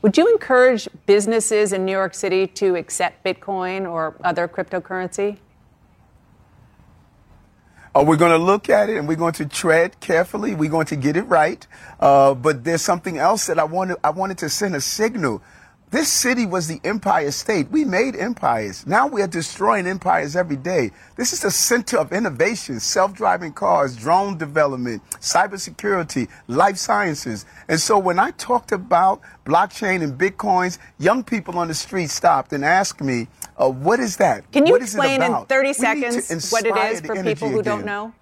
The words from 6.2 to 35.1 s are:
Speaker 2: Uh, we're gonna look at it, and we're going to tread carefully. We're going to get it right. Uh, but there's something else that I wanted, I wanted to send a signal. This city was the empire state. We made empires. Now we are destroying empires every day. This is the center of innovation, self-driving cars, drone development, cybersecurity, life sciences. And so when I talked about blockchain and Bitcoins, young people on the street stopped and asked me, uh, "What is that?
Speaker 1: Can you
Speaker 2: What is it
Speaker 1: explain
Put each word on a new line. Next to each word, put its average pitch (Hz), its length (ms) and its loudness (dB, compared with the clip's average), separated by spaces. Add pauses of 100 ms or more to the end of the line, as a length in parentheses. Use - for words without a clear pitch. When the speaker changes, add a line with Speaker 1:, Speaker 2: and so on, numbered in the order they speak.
Speaker 2:
Uh, 143 120 6
we're 160 100 6
gonna 165 220 6
look 190 300 2
at 208 200 4
it, - 80 -2
and 147 120 -4
we're 165 80 0
going 165 160 -2
to 156 140 -8
tread 165 520 0
carefully. 185 560 -2
We're 151 160 -2
going 156 160 0
to 151 100 -6
get 147 200 0
it 196 60 0
right. 165 440 2 (320)
Uh, 139 360 6
but 131 280 0
there's 160 200 -2
something 175 360 -2
else 190 280 2
that 165 120 0
I 156 60 2
wanted, 180 400 -4
I 151 60 4
wanted 190 280 -4
to - 100 -4
send 185 280 -4
a 139 40 -2
signal. 190 600 -2 (480)
This 285 220 0
city 247 320 0
was 175 240 -2
the 160 160 -10
empire 165 460 0
state. 170 400 -2
We 311 120 0
made 233 320 0
empires. 117 720 -2
Now 220 200 2
we 240 160 -2
are 196 40 0
destroying 180 600 -2
empires 170 500 0
every 170 200 -2
day. 135 340 -2 (260)
This 247 160 -4
is - 80 -6
the 185 100 0
center - 460 0
of 156 160 0
innovation, 180 680 -2
self-driving 185 760 0
cars, 143 420 0
drone 175 400 0
development, 143 680 -2 (100)
cybersecurity, 185 1160 -2 (180)
life 180 300 2
sciences. 165 680 -4 (220)
And 160 120 0
so 214 180 2
when 185 200 2
I 269 140 2
talked - 380 -2
about 190 520 2 (240)
blockchain 185 560 0
and 135 160 -4
Bitcoins, 185 580 0 (220)
young 214 260 2
people 180 340 -6
on 170 100 -2
the 160 60 -6
street 175 360 -6
stopped 147 420 0
and 143 140 -2
asked 185 340 0
me, 123 280 -2 (280)
uh, 131 140 2
"What 151 280 0
is 226 200 -4
that? 139 340 0
Speaker 1:
Can 294 140 4
you 359 60 6
Speaker 2:
What 494 100 4
is 208 120 -8
it - 40 -2
Speaker 1:
explain 269 240 0